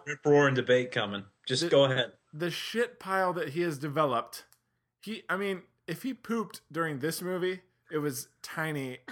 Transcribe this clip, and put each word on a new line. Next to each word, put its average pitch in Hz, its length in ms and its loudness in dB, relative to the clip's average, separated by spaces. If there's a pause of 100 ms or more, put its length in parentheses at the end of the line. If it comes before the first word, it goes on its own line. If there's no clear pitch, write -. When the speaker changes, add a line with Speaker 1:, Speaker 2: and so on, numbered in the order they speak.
Speaker 1:
rip-roaring 143 500 6
debate 123 360 4
coming. 101 320 -2 (240)
Just 131 160 0
Speaker 2:
The 170 60 -2
Speaker 1:
go 139 160 8
ahead. 131 260 0 (220)
Speaker 2:
the 160 180 -4
shit 240 480 -4
pile 190 340 0
that 160 160 -4
he 156 120 -2
has 165 160 -2
developed, 139 680 -2 (580)
he, 214 280 -10
I 180 80 0
mean, 196 260 -4 (240)
if 160 160 -8
he 262 100 -4
pooped 220 480 -6 (100)
during 151 280 -2
this 160 220 -2
movie, 185 400 -4 (300)
it 156 80 -2
was 143 280 -4 (140)
tiny, 147 580 -6 (120)